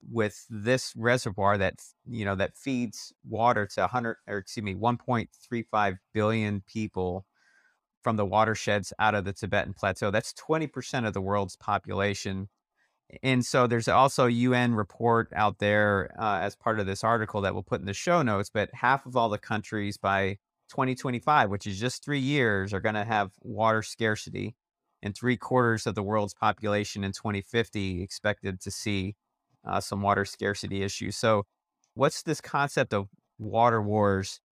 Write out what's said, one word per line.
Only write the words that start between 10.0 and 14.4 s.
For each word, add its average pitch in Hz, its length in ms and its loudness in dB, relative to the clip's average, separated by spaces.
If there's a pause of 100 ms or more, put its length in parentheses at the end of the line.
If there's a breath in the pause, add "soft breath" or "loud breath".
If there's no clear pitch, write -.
That's 107 240 -2
twenty 160 320 -2
percent 127 400 -4
of 101 80 -2
the 98 80 -2
world's 98 340 -2
population. 98 920 -2 (760)
And 127 220 2
so 123 220 4
there's 117 220 0
also 127 380 6
a 120 40 4
U 120 220 2